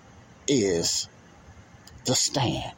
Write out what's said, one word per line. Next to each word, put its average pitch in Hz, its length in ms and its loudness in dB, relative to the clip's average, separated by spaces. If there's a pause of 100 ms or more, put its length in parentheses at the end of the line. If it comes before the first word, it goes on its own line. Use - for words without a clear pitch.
(460)
is 98 640 2 (960)
to 127 100 2
stand. - 640 0